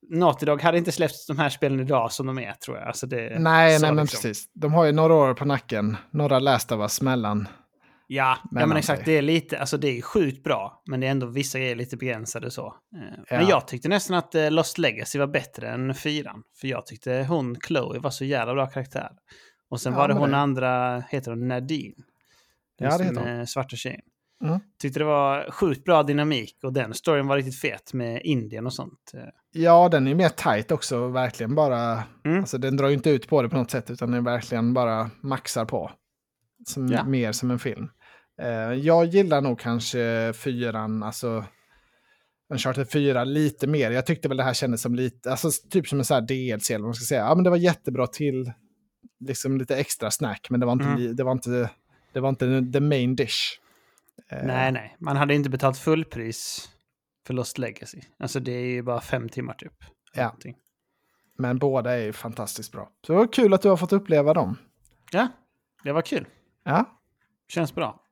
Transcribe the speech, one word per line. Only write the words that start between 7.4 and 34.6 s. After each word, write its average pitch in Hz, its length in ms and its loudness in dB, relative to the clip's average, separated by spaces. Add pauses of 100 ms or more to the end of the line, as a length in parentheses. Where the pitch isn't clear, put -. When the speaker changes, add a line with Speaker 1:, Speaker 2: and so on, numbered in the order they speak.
Speaker 1:
Ja, 131 360 2
ja, - 80 -14
Speaker 2:
mellan 156 180 2
Speaker 1:
men 156 80 4
exakt, 143 280 -2
Speaker 2:
sig. 160 80 4
Speaker 1:
det 156 40 6
är 147 40 4
lite, 151 380 0
alltså 139 180 -2
det 135 200 0
är 120 40 -8
sjukt 143 420 0
bra, 107 420 -4
men 131 140 -4
det 131 80 0
är 131 40 0
ändå 131 160 0
vissa 135 320 -4
grejer 127 160 -2
lite 123 220 -8
begränsade 117 540 -6
så. - 160 -10
Eh, - 340 -18 (280)
Speaker 2:
Ja. 123 80 -2
Speaker 1:
men 175 100 4
jag 165 200 4
tyckte 123 220 -6
nästan 190 280 0
att, - 180 -4
eh, 151 160 2
Lost 160 260 2
Legacy 127 420 0
var 139 80 2
bättre 127 420 -4
än 131 260 -4
fyran, 139 480 -6 (180)
för 135 60 -6
jag 120 180 -4
tyckte 127 440 -4
hon, 131 320 0
Chloe, 127 380 -2
var 135 100 -4
så 131 160 -8
jävla 123 280 -2
bra 135 140 0
karaktär. 135 420 -8 (600)
Och 120 120 -6
sen 127 120 -2
Speaker 2:
Ja, 139 60 0
Speaker 1:
var 143 80 6
det 139 60 4
Speaker 2:
men 139 80 2
Speaker 1:
hon 139 100 2
Speaker 2:
det 139 60 2
Speaker 1:
andra, 127 600 0
heter 127 320 -6
hon 117 160 -4
Nadine? 131 460 -6 (840)
Speaker 2:
Ja, 131 120 0
Speaker 1:
Den - 0 -
Speaker 2:
det 160 80 2
Speaker 1:
som 185 80 2 (100)
Speaker 2:
heter 117 40 -4 (120)
hon. 120 100 -6
Speaker 1:
är 120 40 -6
svarta 131 300 -6
tjejen. - 260 -10 (420)
Speaker 2:
Mm. 165 160 0 (220)
Speaker 1:
Tyckte 139 180 -4
det 151 60 2
var 143 460 2
sjukt 151 320 0
bra 160 200 6
dynamik 147 600 0
och 131 100 -4
den 117 200 -2
storyn 143 340 0
var 135 100 2
riktigt 131 220 -4
fet - 340 -8
med 120 300 -4
Indien 113 420 -2
och 127 80 -6
sånt. - 380 -14 (400)
Speaker 2:
Ja, 170 380 8
den 143 180 4
är 135 40 2
ju 147 60 2
mer 180 120 6
tight 110 420 0
också, 127 360 -2
verkligen 127 480 -2
bara, 117 480 0 (220)
Speaker 1:
Mm. 165 140 0
Speaker 2:
alltså 185 180 -6
den 135 200 -2
drar 139 100 2
ju 143 60 4
inte 143 160 0
ut 131 180 2
på 147 140 4
det 120 80 0
på 139 80 -2
något 123 140 -2
sätt, 127 180 -6
utan 120 220 -4
den 123 120 0
verkligen 120 500 0